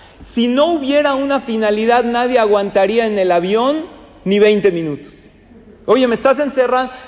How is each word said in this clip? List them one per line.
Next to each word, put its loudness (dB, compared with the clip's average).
Si -2
no 2
hubiera 0
una -2
finalidad, 0
nadie 0
aguantaría 0
en -2
el 0
avión 0
ni 2
veinte 4
minutos. -8
Oye, 2
me 0
estás 0
encerrando. -2